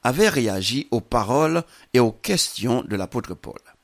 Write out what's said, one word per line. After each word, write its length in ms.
avaient 280
réagi 600
aux 120
paroles 600
et 80
aux 120
questions 720
de 140
l'apôtre 380
Paul ? 260